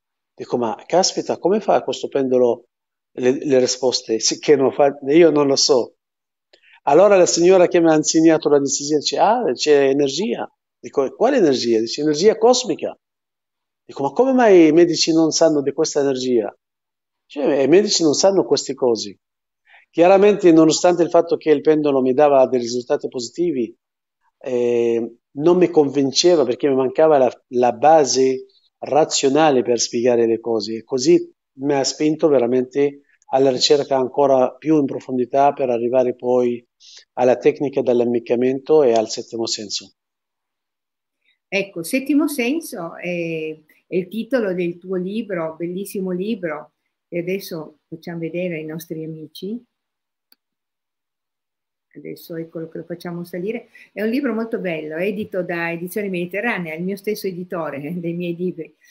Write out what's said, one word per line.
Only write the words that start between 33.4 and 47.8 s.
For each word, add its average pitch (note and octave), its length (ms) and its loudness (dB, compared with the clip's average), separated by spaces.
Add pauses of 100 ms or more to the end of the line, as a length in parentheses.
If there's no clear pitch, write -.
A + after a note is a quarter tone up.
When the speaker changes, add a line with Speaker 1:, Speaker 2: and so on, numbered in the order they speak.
Speaker 1:
ricerca C#3 460 0
ancora C3 580 2
più D#3 240 0
in C#3 60 0
profondità, C3 680 -2
per C3+ 180 -4
arrivare A#2+ 440 0
poi B2 500 -2 (500)
alla B2 220 2
tecnica C#3+ 460 -2
dell'ammiccamento B2 1040 0
e A#2+ 80 4
al A2 160 0
settimo A2+ 380 -8
senso. G2+ 480 -10 (1500)
Speaker 2:
Ecco, F#3+ 340 -6
Settimo C#4 460 -2
Senso A#3+ 680 -6
è, E3 600 -8 (300)
è D3+ 100 -6
il F#3 100 -2
titolo A3 480 -4
del F3 240 -4
tuo F#3 180 -8
libro, F3+ 600 -8
bellissimo F#3 560 -8
libro, F3+ 600 -8 (360)
e F3 120 -8
adesso F3 580 -10 (100)